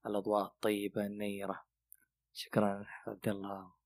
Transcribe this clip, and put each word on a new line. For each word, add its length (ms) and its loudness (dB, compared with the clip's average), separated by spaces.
الأضواء 400 2
الطيبة 600 0
النيرة. 600 -4
شكرًا 520 0
عبد 200 -4
الله 460 -4